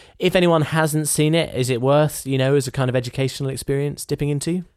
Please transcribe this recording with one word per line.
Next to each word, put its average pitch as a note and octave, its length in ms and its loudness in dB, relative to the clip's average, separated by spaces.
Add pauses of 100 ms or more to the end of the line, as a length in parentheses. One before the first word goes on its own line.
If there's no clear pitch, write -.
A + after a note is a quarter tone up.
(180)
If F#3 160 0
anyone F3 280 4
hasn't D#3 460 0
seen D3+ 260 2
it, E3 200 0
is B2 140 0
it A#2+ 140 0
worth, C#3+ 440 2
you C3+ 120 0
know, C3 160 2
as C3+ 120 2
a B2+ 40 -8
kind C3 180 -2
of B2 80 0
educational C3 540 -4
experience C#3 560 -4
dipping D3 240 -2
into? E3 340 -2 (120)